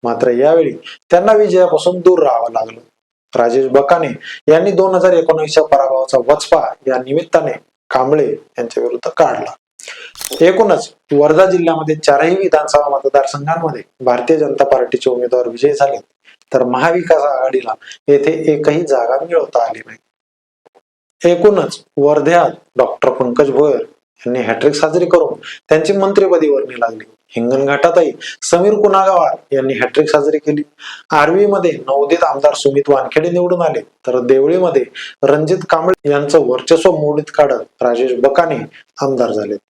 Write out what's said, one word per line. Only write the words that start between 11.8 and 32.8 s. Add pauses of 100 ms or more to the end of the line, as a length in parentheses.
चारही
विधानसभा
मतदारसंघांमध्ये (240)
भारतीय
जनता
पार्टीचे
उमेदवार
विजयी
झाले, (540)
तर
महाविकास
आघाडीला (340)
येथे (220)
एकही
जागा
मिळवता
आली
नाही.
एकूणच (180)
वर्ध्यात (260)
डॉक्टर
पंकज
भोयर (400)
यांनी
हॅटट्रिक
साजरी
करून (300)
त्यांची
मंत्रिपदी
वर्णी
लागली. (280)
हिंगणघाटातही (300)
समीर
कुनागावार (160)
यांनी
हॅटट्रिक
साजरी
केली. (480)
आर्वीमध्ये
नवोदित
आमदार
सुमित